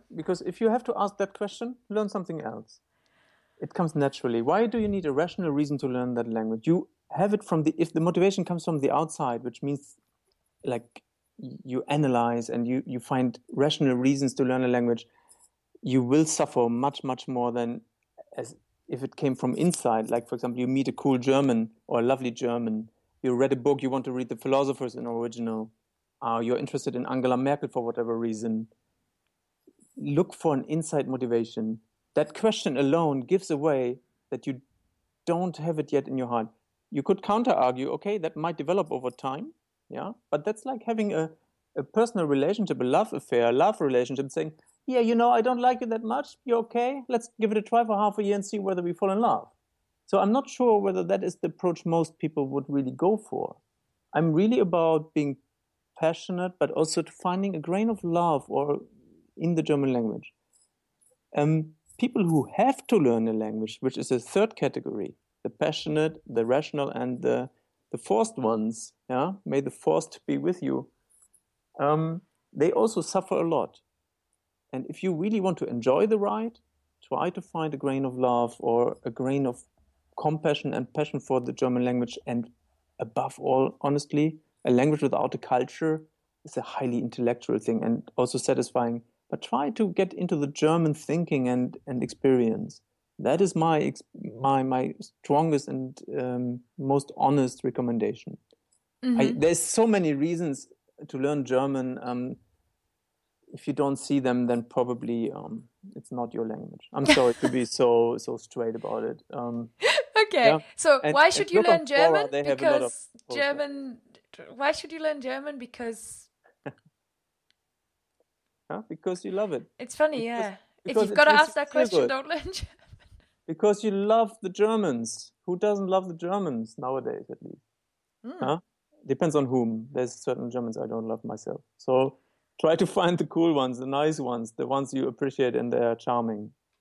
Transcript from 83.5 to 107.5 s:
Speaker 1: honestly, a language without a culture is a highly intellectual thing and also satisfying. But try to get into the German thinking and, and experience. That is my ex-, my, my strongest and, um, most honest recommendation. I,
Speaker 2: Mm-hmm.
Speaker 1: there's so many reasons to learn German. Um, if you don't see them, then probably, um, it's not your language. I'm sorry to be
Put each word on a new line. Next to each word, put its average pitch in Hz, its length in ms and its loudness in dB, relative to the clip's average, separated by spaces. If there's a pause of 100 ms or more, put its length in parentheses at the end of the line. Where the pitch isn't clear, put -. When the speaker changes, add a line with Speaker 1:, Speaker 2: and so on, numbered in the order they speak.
Speaker 1:
honestly, 147 540 2 (280)
a 131 60 2
language 143 320 4
without 131 320 2
a 123 40 -6
culture 156 640 -2 (420)
is - 120 -18
a - 60 -2
highly 123 360 -4
intellectual 117 600 -2
thing 113 260 0
and 117 180 0 (140)
also 127 220 0
satisfying. 120 640 0 (280)
But - 120 -8
try 277 280 -2
to 226 180 0
get 180 260 0
into 175 220 -2
the 143 100 0
German 156 480 2
thinking 147 540 -2
and, 127 280 0 (100)
and 127 160 -4
experience. 120 800 2 (380)
That 147 220 2
is 190 140 4
my 160 260 4
ex-, - 220 -4 (380)
my, 135 220 4
my 127 380 0
strongest 147 680 0
and, 131 300 -8 (200)
um, 123 420 -4 (180)
most 139 380 0
honest 139 480 2
recommendation. 117 720 -2 (680)
I, - 40 -8
Speaker 2:
Mm-hmm. 131 320 2
Speaker 1:
there's 165 200 4
so - 260 2
many 190 280 4
reasons 160 540 -2 (400)
to 139 100 -6
learn 143 260 0
German. 127 580 0
Um, 123 340 -6 (1160)
if - 140 -18
you 147 80 -2
don't 139 220 0
see 139 240 -2
them, 123 260 0
then 120 180 0
probably, 120 680 -2
um, - 320 -10 (320)
it's 139 160 -16
not 120 200 -6
your 117 140 -4
language. - 460 -12
I'm 139 140 -2
sorry 127 280 6
to - 140 0
be 127 160 0